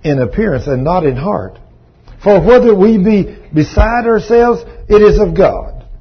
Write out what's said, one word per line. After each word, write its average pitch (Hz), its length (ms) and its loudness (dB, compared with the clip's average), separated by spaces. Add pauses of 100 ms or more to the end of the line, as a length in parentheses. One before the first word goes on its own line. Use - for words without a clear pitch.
in 143 160 -2
appearance 135 480 -4
and 131 160 -4
not 170 240 -2
in 131 80 0
heart. 135 460 -8 (640)
For 190 200 2
whether 240 300 4
we 214 240 2
be 196 400 -2 (160)
beside 220 520 0
ourselves, 233 560 0 (260)
it 208 120 4
is 208 200 4
of 170 160 -2
God. - 500 -2 (140)